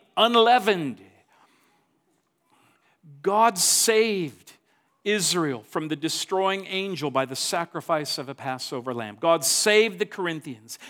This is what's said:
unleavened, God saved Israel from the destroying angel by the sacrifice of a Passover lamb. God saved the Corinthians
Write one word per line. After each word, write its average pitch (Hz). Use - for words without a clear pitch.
unleavened, 220
God 208
saved 208
Israel 170
from 156
the 151
destroying 190
angel 190
by 135
the 131
sacrifice 165
of 131
a 135
Passover 127
lamb. 107
God 165
saved 214
the 208
Corinthians 147